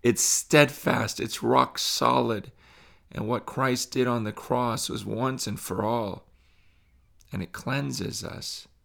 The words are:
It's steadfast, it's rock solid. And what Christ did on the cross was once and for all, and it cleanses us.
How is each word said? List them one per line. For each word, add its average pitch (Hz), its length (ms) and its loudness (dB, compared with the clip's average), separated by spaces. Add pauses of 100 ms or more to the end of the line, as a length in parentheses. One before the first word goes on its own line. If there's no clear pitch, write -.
It's 120 220 2
steadfast, - 960 4
it's - 240 -6
rock 127 340 4
solid. 120 760 0 (580)
And 107 160 -4
what 117 180 -2
Christ 131 460 0
did 127 160 4
on 120 160 0
the 107 80 -2
cross 120 560 -2
was - 160 -6
once 120 440 -4
and 104 120 -6
for - 240 -4
all, 110 460 -2 (1000)
and 95 140 -6
it - 80 -10
cleanses 131 720 -4
us. - 460 -10 (160)